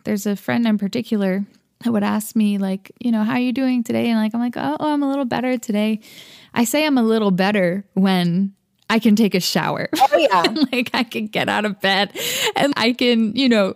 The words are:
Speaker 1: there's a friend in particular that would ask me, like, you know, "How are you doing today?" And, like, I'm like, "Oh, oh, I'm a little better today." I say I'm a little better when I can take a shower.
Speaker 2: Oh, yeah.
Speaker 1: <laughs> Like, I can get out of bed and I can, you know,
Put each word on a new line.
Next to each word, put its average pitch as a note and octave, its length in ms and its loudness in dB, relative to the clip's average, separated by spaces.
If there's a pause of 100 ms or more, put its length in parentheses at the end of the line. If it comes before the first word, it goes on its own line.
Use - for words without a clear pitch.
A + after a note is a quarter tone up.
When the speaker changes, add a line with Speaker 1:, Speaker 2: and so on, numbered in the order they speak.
Speaker 1:
there's G#3+ 240 -4
a G3+ 100 -2
friend A#3+ 300 -2
in G#3+ 100 2
particular G3+ 680 -2 (380)
that A#3+ 100 -2
would G#3 120 0
ask G#3 320 -4
me, G#3 220 2
like, F#3+ 320 -4 (100)
you A#3+ 120 -2
know, G#3+ 100 0
"How A3+ 120 -2
are B3 60 0
you B3 120 0
doing B3+ 320 0
today?" A#3 260 -2
And, A3+ 80 2
like, G#3+ 160 -2
I'm A#3 60 -2
like, A#3+ 160 -4
"Oh, C#4+ 240 -4
oh, D4+ 120 0
I'm D4 100 0
a C#4 60 0
little C#4 160 -2
better A#3+ 320 -2
today." G#3+ 440 -2 (520)
I A#3+ 120 2
say D4+ 200 0
I'm C#4 140 2
a A#3 40 4
little A3 280 2
better F#3+ 540 0 (100)
when F#3+ 600 0 (400)
I A3+ 60 4
can G#3 160 4
take G#3 180 2
a F3+ 60 2
shower. - 480 -2 (120)
Speaker 2:
Oh, D5 160 4
yeah. D4 280 4 (180)
Speaker 1:
<laughs> C4 100 -2
Like, B3 220 -2
I B3+ 100 0
can A3+ 220 -8
get - 220 -4
out G3+ 160 0
of G3+ 160 -4
bed G3 360 0 (400)
and C#4+ 200 0
I A3+ 160 2
can, A#3 420 2
you C4+ 140 2
know, G#3 280 2